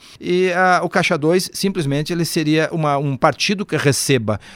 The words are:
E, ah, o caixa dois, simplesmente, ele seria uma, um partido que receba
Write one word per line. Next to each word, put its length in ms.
E, 340
ah, 300
o 60
caixa 280
dois, 360
simplesmente, 580
ele 140
seria 460
uma, 260
um 180
partido 500
que 120
receba 640